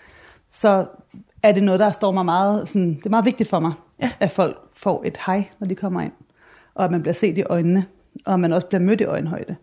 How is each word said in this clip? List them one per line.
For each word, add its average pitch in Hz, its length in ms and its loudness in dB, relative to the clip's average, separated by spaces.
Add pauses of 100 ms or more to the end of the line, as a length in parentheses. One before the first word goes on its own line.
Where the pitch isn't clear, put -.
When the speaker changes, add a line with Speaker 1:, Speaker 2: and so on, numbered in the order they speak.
(500)
Speaker 1:
Så 196 360 2 (580)
er 214 80 8
det 196 120 2
noget, 190 160 2
der 208 120 4
står 196 200 -2
mig 185 140 0
meget, 196 440 0
sådan, 180 260 0
det 139 100 -16
er 208 40 -4
meget 220 160 2
vigtigt 233 240 0
for 180 100 0
mig, 160 140 -2 (280)
Speaker 2:
Ja. 247 180 -4
Speaker 1:
at 196 120 0
folk - 260 0 (160)
får - 320 -2
et - 200 -6
hej, 196 180 0 (160)
når 202 80 -6
de 185 80 -2
kommer 180 260 -6
ind. - 100 -6 (640)
Og 185 100 0
at 170 60 -2
man 175 100 0
bliver 170 120 -2
set 170 240 0
i 196 60 0
øjnene, 175 420 2 (400)
og 196 80 -2
at 180 60 2
man 170 140 2
også 170 140 0
bliver 190 140 0
mødt 196 200 2
i - 20 2
øjenhøjde. - 600 -6